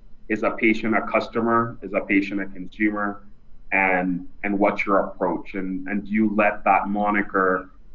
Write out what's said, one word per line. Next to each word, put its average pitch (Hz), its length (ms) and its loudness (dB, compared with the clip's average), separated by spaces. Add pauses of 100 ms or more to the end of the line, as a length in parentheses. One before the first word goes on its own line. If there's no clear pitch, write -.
(280)
is 107 140 -2
a 104 100 2
patient 110 460 2
a 110 60 -2
customer, 117 800 0
is 98 100 -8
a 95 80 0
patient 101 400 0
a 95 60 -6
consumer, 101 800 -4 (440)
and, 92 560 0 (160)
and 101 160 0
what's 104 260 2
your 98 140 4
approach, - 560 -2
and, 95 320 -4
and 101 180 -2
do 98 60 -8
you 107 240 2
let 104 280 2
that 95 240 4
moniker 101 840 2 (240)